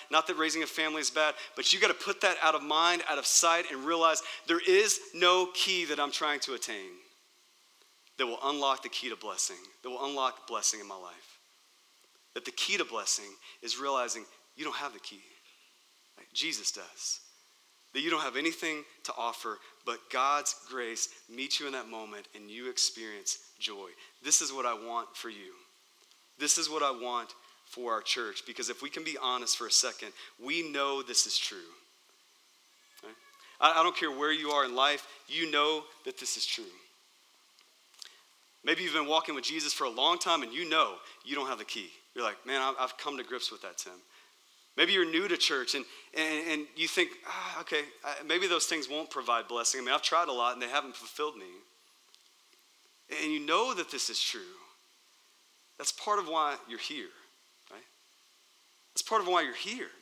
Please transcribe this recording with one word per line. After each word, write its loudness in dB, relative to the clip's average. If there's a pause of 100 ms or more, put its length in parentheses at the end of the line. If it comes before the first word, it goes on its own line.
not 6
that -2
raising 2
a -4
family 0
is 0
bad, 2 (200)
but 4
you 6
gotta 6
put -2
that 6
out 6
of 0
mind, 6
out 2
of 0
sight, 6
and -6
realize 6 (240)
there 4
is 6 (140)
no 6
key 2
that -2
I'm 0
trying 0
to -4
attain -8 (1200)
that 0
will -4
unlock 2
the -8
key -6
to -4
blessing, -4 (260)
that -8
will -6
unlock -2
blessing -2
in -12
my -10
life. -18 (1000)
That -10
the -8
key -2
to 2
blessing -4 (380)
is -4
realizing -2 (320)
you -10
don't -4
have -6
the -16
key. -14 (960)
Right? -20
Jesus -2
does. -8 (720)
That -2
you 0
don't 2
have -4
anything -2 (220)
to -6
offer, -4 (300)
but -2 (140)
God's 2 (140)
grace -4 (260)
meets -2
you -6
in -6
that -6
moment -12
and -16
you -10
experience -4 (180)
joy. -8 (360)
This 4
is -4
what 0
I 0
want -6
for -8
you. -14 (880)
This 2
is -2
what 0
I 4
want -4 (360)
for -6
our 0
church, -4
because -6
if -8
we -8
can -8
be -6
honest 0
for -6
a -2
second, 2 (300)
we -4
know 0
this 2
is 0
true. -4 (1500)
Right? -18 (440)
I, 6
I 10
don't 4
care 0
where 0
you -2
are 4
in -2
life, 2 (200)
you -2
know 2 (200)
that -8
this -4
is -2
true. -4 (2000)
Maybe 2
you've -2
been 0
walking 2
with -6
Jesus -2
for -2
a 0
long 2
time 2
and -8
you -6
know 4 (320)
you -6
don't -2
have -4
the -10
key. -8 (260)
You're -2
like, -4
"Man, 0
I've, 0
I've -2
come -6
to -6
grips -6
with -16
that, -12
Tim." -8 (800)
Maybe 4
you're 4
new 2
to 2
church 2
and, -4 (320)
and, 0
and -2
you 0
think, 2 (160)
"Ah, -6
okay, -2 (220)
I, -4 (100)
maybe 2
those 2
things -2
won't -6
provide 0
blessing. 0
I -6
mean, 2
I've 4
tried 4
a 0
lot 4
and -6
they -4
haven't -2
fulfilled -6
me." -16 (1800)
And 0
you 0
know 2
that -4
this -2
is -2
true. -2 (1400)
That's -2
part 0
of -4
why 2 (100)
you're -10
here, -6 (640)
right? -20 (1120)
That's -2
part 4
of 0
why 6
you're -2
here. -6 (140)